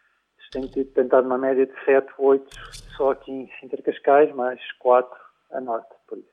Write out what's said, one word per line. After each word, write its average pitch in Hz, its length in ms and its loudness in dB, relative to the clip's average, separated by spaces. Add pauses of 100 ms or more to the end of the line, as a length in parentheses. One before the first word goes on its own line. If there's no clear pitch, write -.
(520)
tem 131 140 -8
tido, 135 260 -6
tentado 131 340 2
uma 127 100 -4
média 131 300 0
de - 180 -16
sete, 135 240 2 (100)
oito 135 300 2 (480)
só 139 140 -2
aqui 135 200 -8
em 131 200 -12 (100)
Sintra 135 220 -12
Cascais, 143 520 2
mais 127 260 -6 (180)
quatro 123 400 2 (340)
a 131 80 -8
norte, 117 280 -8 (180)
por 107 120 -14
isso - 140 -20